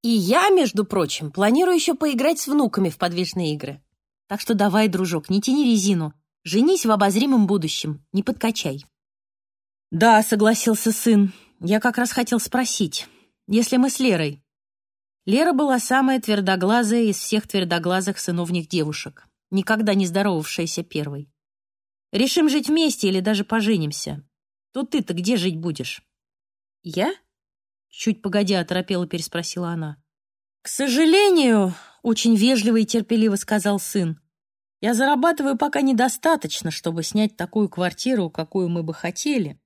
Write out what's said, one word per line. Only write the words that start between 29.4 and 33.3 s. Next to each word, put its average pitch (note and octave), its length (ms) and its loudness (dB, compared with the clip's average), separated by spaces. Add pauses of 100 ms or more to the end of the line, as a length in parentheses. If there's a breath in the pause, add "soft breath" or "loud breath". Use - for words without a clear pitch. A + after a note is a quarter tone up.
она. D#3 280 -8 (640)
«К - 60 -16
сожалению», C#4 1040 4 (280 loud breath)
очень A3+ 340 2
вежливо A3+ 420 4
и A3 80 2
терпеливо A3 500 0